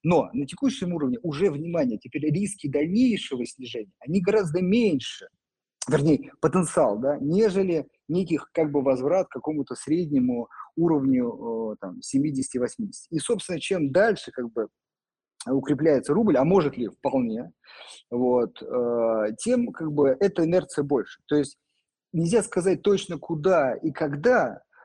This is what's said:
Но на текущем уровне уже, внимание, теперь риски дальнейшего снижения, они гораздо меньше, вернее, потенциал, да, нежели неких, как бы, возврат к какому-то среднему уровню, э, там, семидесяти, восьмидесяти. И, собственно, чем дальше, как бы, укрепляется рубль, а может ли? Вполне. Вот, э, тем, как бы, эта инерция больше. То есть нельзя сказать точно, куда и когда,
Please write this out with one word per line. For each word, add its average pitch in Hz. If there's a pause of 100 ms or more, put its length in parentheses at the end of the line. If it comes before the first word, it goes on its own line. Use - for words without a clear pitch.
Но 151
на 135
текущем 185
уровне 135
уже, 165
внимание, 147
теперь 151
риски 185
дальнейшего 160
снижения, 117
они 170
гораздо 185
меньше, 185 (600)
вернее, 147 (100)
потенциал, 156
да, 139
нежели 180 (200)
неких, 165
как 156
бы, 143
возврат 135
к -
какому-то 135
среднему 139 (300)
уровню, 123
э, -
там, 92
семидесяти, 135
восьмидесяти. -
И, 156
собственно, 180
чем 156
дальше, 190
как 120
бы, 110 (800)
укрепляется 139
рубль, 196
а 131
может 160
ли? 117
Вполне. 127 (580)
Вот, 123
э, 113
тем, 240
как 160
бы, 143
эта 190
инерция 175
больше. 139
То 147
есть 143 (560)
нельзя 175
сказать 180
точно, 190
куда 156
и 160
когда, 147 (240)